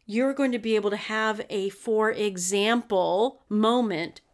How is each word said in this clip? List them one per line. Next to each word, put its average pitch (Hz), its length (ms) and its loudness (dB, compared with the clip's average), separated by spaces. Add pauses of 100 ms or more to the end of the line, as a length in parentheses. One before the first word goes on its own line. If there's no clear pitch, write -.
you're 254 280 0
going 269 180 0
to 240 60 -2
be 220 180 0
able 208 140 0
to 208 60 -4
have 214 520 -4
a 196 220 -4
for 214 400 0
example 202 1400 0
moment 208 720 0 (140)